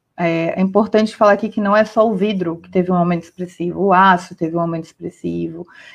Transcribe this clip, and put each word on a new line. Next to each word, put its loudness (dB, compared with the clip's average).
é, -2
é -4
importante 0
falar 4
aqui 0
que -4
não 2
é 4
só 2
o -2
vidro -2
que -20
teve 0
um 2
aumento 0
expressivo, -8
o 4
aço 4
teve -4
um -2
aumento -4
expressivo. -10